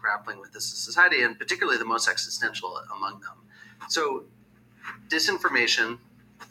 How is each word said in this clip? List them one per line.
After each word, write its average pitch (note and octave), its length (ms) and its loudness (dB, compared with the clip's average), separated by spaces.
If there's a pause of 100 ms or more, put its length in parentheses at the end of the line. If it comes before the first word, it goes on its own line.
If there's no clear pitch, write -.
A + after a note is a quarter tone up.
grappling G#2 400 -4
with G2+ 160 -20
as G#2+ 80 -8
a - 120 -8
society, D3+ 460 4
and A2+ 160 0
particularly F3 400 0
the A2+ 60 -2
most A2+ 240 2
existential - 680 -4 (160)
among G2+ 280 -8
them. - 180 -16 (500)
So D3 360 0 (840)
disinformation B2+ 920 2 (520)